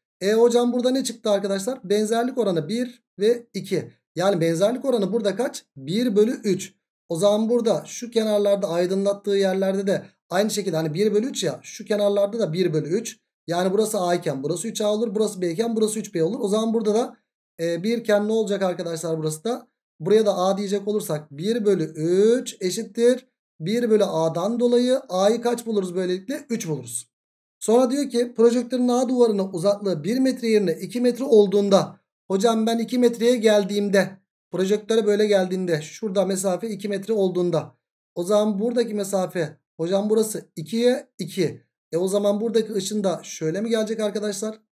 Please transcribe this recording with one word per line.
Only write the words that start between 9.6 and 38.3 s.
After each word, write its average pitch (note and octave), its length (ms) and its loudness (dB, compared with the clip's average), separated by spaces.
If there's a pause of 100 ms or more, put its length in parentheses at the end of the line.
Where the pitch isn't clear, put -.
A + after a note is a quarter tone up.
de G3 200 0 (240)
aynı G3 200 2
şekilde, F#3+ 260 -2
hani D#3 180 -2
bir G3 200 2
bölü G#3+ 120 2
üç C#4 180 -6
ya, C#3 180 -4
şu - 220 -16
kenarlarda G3+ 540 0
da F3+ 140 -2
bir F3 200 0
bölü D3+ 160 -2
üç. G#3+ 300 -4 (280)
Yani F3+ 260 0
burası G#3+ 280 0
A F3 140 0
iken D3 280 -4
burası F3 260 -4
üç G#3 120 -8
A G#3 120 0
olur, G#3+ 220 -2
burası G#3 260 -2
B F3 100 -2
iken A3 260 -2
burası A3 220 0
üç - 160 -10
B E3 100 2
olur. G3 160 -2
O G#3 80 -2
zaman A3 260 0
burada G#3+ 200 0
da, B3 220 -2 (440)
e, E3+ 220 -2
bir A3+ 160 0
iken G#3 300 2
ne A3 40 0
olacak G3+ 300 0
arkadaşlar E3+ 560 -2
burası D#3 260 -4
da? B3 240 -6 (320)
Buraya G3+ 260 4
da G3 100 2
A F#3+ 220 2
diyecek G3+ 300 -2
olursak F3+ 420 -4
bir G3+ 340 -2
bölü F#3+ 200 2
üç F#3+ 760 2
eşittir A#3 680 0 (340)
bir A3 300 0
bölü G#3 140 6
A'dan E3 560 0
dolayı B3 480 2
A'yı G3 320 2
kaç A#3+ 260 -2
buluruz G3 280 -2
böylelikle? F#3+ 560 -4
Üç G#3+ 180 -4
buluruz. A#2+ 420 -8 (480)
Sonra A#3+ 320 4
diyor C#4 200 -2
ki A#3+ 240 -2
projektörün A#3+ 540 2
A B3 200 0
duvarına A3+ 420 2
uzaklığı F#3+ 540 -2
bir A3+ 140 0
metre B3+ 300 0
yerine G3+ 240 2
iki F#3+ 280 -6
metre B3 240 0
olduğunda, G3+ 760 4 (300)
hocam A3 360 2
ben A3+ 120 0
iki A#3 200 -2
metreye A#3+ 380 4
geldiğimde, G3+ 760 2 (400)
projektöre G#3 560 0
böyle G#3 200 4
geldiğinde, F#3 560 0
şurada G3 440 -4
mesafe F#3+ 440 -2
iki G3 180 -8
metre G3 240 -4
olduğunda, F3 640 0 (380)
o F3 80 -6
zaman G#3 360 2